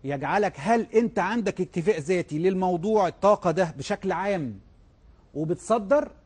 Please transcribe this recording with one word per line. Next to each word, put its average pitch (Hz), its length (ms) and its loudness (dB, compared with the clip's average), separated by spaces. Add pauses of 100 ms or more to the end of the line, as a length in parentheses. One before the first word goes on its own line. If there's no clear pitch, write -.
يجعلك، 147 520 -2
هل 208 380 0
أنت 226 240 2
عندك 202 420 -2
اكتفاء 180 380 0
ذاتي 160 400 -2
للموضوع 185 720 2
الطاقة 190 420 2
ده 160 280 0
بشكل 190 340 -4
عام 165 480 -4 (760)
وبتصدر 202 760 0 (160)